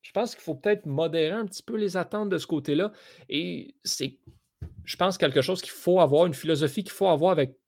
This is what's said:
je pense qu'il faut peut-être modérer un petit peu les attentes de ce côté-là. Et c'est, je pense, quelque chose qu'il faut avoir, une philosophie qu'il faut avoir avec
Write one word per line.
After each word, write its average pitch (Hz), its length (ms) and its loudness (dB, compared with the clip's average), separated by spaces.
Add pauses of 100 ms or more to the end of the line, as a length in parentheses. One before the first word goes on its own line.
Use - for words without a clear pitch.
je - 100 -20
pense - 240 -2
qu'il - 80 -20
faut 156 120 -6
peut-être 208 300 0
modérer 160 500 0
un 226 100 -4
petit - 180 -14
peu 226 140 -6
les 196 200 -2
attentes 202 320 -4
de 185 80 0
ce 139 100 -6
côté-là. 151 440 0 (360)
Et - 560 -8
c'est, - 360 -6 (640)
je - 140 -12
pense, 185 200 0
quelque 139 240 2
chose 180 200 -2
qu'il - 100 -14
faut 180 280 2
avoir, 156 260 6
une 170 80 -2
philosophie 151 500 -2
qu'il - 80 -12
faut - 160 0
avoir 170 240 4
avec 139 220 0 (140)